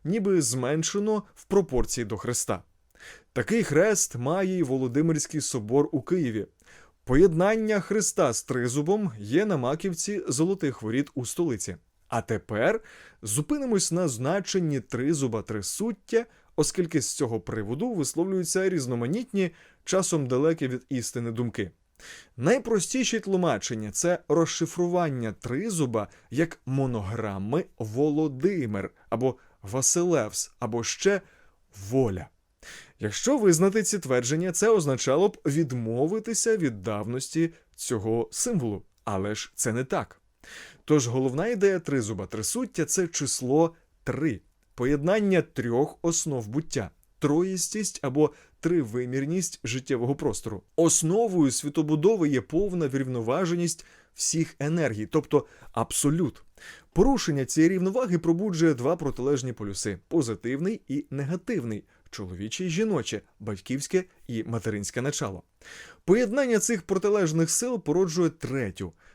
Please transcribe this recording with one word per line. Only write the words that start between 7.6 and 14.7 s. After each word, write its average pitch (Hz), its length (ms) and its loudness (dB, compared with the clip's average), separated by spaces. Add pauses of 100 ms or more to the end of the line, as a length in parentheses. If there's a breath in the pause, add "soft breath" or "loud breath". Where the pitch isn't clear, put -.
хреста 185 520 2
з - 100 -4
тризубом 147 760 0
є 123 280 2
на 196 100 0
маківці 165 720 -2
Золотих 156 540 0
Воріт 117 320 -2
у 127 120 -6
столиці. 117 500 -4 (320)
А 117 140 -2
тепер 113 580 -2 (420 loud breath)
зупинимось 196 680 -2
на 175 160 0
значенні 151 720 -2